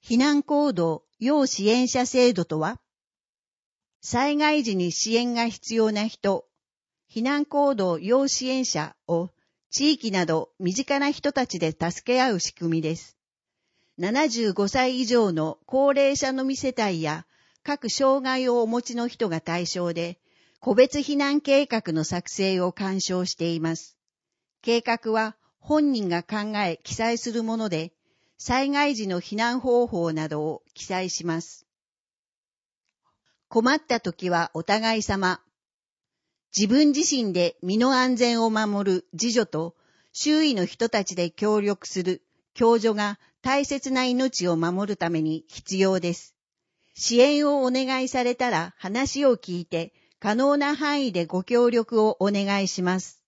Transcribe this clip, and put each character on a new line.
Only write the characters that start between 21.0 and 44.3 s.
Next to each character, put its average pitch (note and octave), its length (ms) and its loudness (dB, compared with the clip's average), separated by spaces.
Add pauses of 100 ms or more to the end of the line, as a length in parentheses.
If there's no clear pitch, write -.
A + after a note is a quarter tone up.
難 C#4+ 240 2
計 C#4 260 4
画 A3 280 -2
の D#3 100 0
作 F3 260 -4
成 F#3+ 300 0
を F3+ 140 0
勧 F#3+ 260 -4
奨 F#3+ 260 -2
し - 100 -6
て E3+ 160 -2
い E3 100 -2
ま D#3+ 160 -2
す。 - 200 -18 (640)
計 A#3 200 0
画 A#3 300 -4
は A3 260 -2 (220)
本 D4 340 2
人 G#3 160 -2
が E3+ 140 0
考 G#3 340 -6
え F3+ 260 -2
記 - 120 -12
載 A#3 220 0
す A#3 140 -6
る A3+ 120 -2
も A3 120 -2
の A3 140 -4
で、 E3 240 -4 (440)
災 C4+ 320 -2
害 C#4+ 260 2
時 G#3+ 120 -6
の F3 140 -2
避 - 160 -8
難 A#3+ 240 0
方 A#3+ 260 2
法 E3+ 240 -2
な D#3 160 -4
ど D3+ 140 -4
を D3+ 220 -6 (100)
記 - 100 -16
載 F#3 260 -4
し E3+ 160 -6
ま E3 140 -2
す。 - 260 -16 (1800)
困 A#3 260 2
っ D#4 60 2
た A#3+ 200 -2
時 F#3 300 -6
は E3+ 240 0
お E3 100 -8
互 A3 360 0
い - 40 -4
様。 F#3+ 380 -2 (1160)
自 G3+ 100 2
分 D4 240 6
自 C#4+ 100 0
身 A#3+ 300 0
で F3 300 0
身 F#3 160 -2
の B3+ 160 4
安 B3+ 220 2
全 A#3 260 2
を A3+ 80 2
守 G#3 420 0
る F3+ 220 -2
自 A3 180 -4
助 A3 140 2
と、 E3 300 -8 (360)
周 D4+ 320 2
囲 C#4+ 120 2
の F3+ 100 0
人 A3+ 240 -2
た G3+ 160 0
ち F3+ 100 -8
で F3 140 -2
協 G#3+ 320 0
力 G3+ 260 -2
す F#3+ 160 -6
る F#3 200 -4 (300)
共 A#3 260 4
助 A3 140 2
が G#3 260 -4 (220)
大 C4+ 240 0
切 C#4 260 -4
な B3+ 140 2
命 B3 420 0